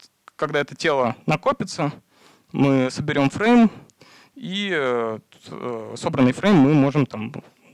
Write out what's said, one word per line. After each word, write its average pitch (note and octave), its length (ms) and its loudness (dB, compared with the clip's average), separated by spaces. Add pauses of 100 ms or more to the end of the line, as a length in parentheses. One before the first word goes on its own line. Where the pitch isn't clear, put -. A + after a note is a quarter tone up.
(380)
когда D3+ 240 -2
это C#3+ 120 -6
тело C3 520 0
накопится, D#3+ 680 -2 (640)
мы C3+ 360 2
соберем C#3+ 400 -2
фрейм, A#3 400 4 (640)
и, G3 360 -8
э, A#2+ 480 -2 (100)
т-, - 220 -20
э, A2 460 -10
собранный C3+ 340 0
фрейм G3 240 0
мы C#3+ 180 6
можем C#3 320 2
там A2 260 -10
д-, - 100 -12 (320)